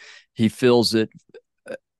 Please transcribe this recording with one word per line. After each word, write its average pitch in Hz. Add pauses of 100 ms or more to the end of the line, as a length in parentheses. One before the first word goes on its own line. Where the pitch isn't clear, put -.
(340)
He 110
feels 120
it, 110 (640)
uh, - (240)